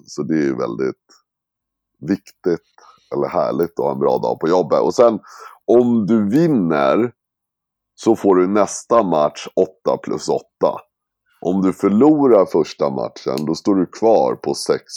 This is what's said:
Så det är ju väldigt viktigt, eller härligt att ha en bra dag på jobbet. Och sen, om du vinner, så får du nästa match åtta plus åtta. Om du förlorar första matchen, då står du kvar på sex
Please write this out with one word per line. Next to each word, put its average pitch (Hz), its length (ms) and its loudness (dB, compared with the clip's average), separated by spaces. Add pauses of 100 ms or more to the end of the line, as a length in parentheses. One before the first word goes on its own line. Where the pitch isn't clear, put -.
Så - 160 -10
det 73 120 -4
är 78 80 0
ju 67 140 -2
väldigt 62 480 -6 (960)
viktigt, - 640 -6 (480)
eller 69 140 -4
härligt 76 500 -4
att 64 60 -2
ha 69 80 -2
en 67 60 -8
bra 67 200 0
dag 58 220 -6
på 78 80 -4
jobbet. 82 320 0
Och - 140 0
sen, 117 240 4 (480)
om 117 400 4
du 107 240 2
vinner, 101 840 0 (800)
så 110 220 0
får 98 200 2
du 92 100 4
nästa 104 560 0
match 80 540 -2
åtta - 400 -2
plus - 320 -8
åtta. - 520 -4 (600)
Om 95 220 -2
du 92 100 0
förlorar 113 720 4
första 76 440 -2
matchen, 65 560 -8
då 82 80 -2
står 101 200 -2
du 92 120 0
kvar 82 480 2
på 71 200 -6
sex - 280 -4 (140)